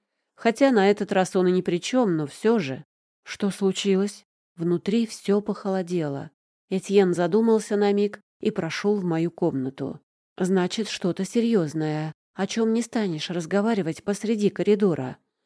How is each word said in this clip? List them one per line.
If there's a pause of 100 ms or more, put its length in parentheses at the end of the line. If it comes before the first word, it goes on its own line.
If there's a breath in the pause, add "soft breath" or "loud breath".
(340)
Хотя
на
этот
раз
он
и
ни
при
чем,
но
все
же». (380)
«Что
случилось?» (320)
Внутри
все
похолодело. (380)
Этьен
задумался
на
миг (200)
и
прошел
в
мою
комнату. (360)
«Значит,
что-то
серьезное, (220)
о
чем
не
станешь
разговаривать
посреди
коридора». (300)